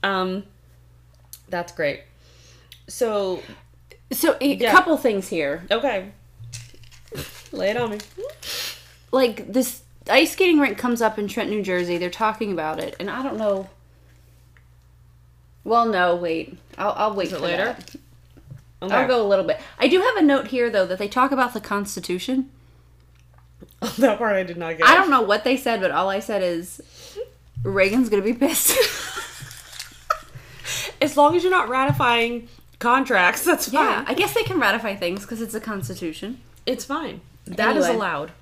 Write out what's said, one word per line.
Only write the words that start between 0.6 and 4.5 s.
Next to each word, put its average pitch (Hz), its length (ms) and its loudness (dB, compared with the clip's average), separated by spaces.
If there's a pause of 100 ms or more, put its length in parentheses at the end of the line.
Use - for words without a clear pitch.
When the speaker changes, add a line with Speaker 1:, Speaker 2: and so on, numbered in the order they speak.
Speaker 1:
that's 175 240 -8
great. 147 280 -2 (880)
So 202 540 -2 (680)
Speaker 2:
So, 285 300 2
a 277 140 2